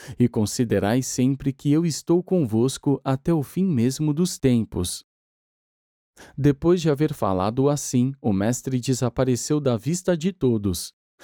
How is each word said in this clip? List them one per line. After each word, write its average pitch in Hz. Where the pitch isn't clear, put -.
e 120
considerai 107
sempre 131
que -
eu 160
estou 170
convosco 135
até 135
o 156
fim 180
mesmo 143
dos 180
tempos." 110
Depois 147
de 160
haver 147
falado 107
assim, 135
o 107
mestre 123
desapareceu 127
da 131
vista 175
de 180
todos. 104